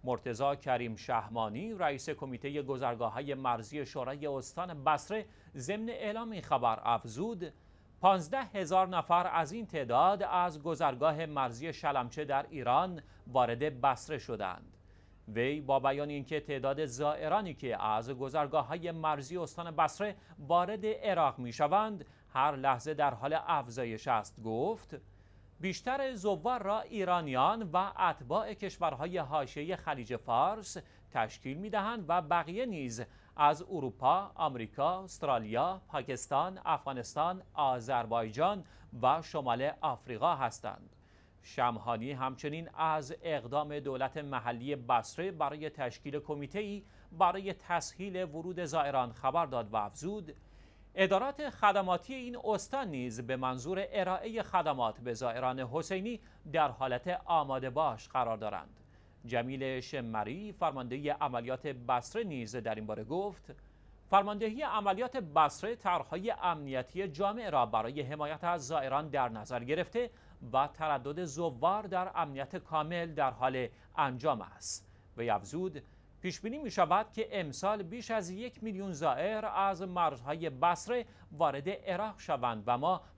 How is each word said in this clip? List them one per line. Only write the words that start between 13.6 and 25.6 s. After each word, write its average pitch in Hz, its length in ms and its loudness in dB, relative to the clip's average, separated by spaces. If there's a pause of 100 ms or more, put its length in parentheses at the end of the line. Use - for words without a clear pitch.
بصره 135 380 2
شدند.» 98 580 -6 (520)
وی 127 320 0
با 135 200 4
بیان 139 280 2
اینکه 147 320 -4
تعداد 139 440 -2
زائرانی 151 680 0
که 110 280 -4
از 110 280 0
گذرگاه‌های 143 800 0
مرزی 156 480 -2
استان 170 320 -6
بصره 170 460 2 (220)
وارد 180 480 2
عراق 175 520 2
می‌شوند، 156 680 2 (240)
هر 139 280 2
لحظه 135 380 2
در 143 200 4
حال 143 320 0
افزایش 120 600 -2
است، 110 340 0
گفت: 135 540 -2 (640)